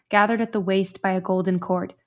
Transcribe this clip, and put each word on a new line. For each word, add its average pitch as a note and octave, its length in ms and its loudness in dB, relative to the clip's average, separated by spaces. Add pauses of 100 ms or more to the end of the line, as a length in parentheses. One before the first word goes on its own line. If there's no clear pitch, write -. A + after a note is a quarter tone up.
(100)
gathered G#3+ 320 4
at A3+ 100 -4
the G#3 80 0
waist F#3+ 420 0
by F#3+ 100 0
a F#3 80 0
golden F#3 380 0
cord. F3+ 360 -4 (120)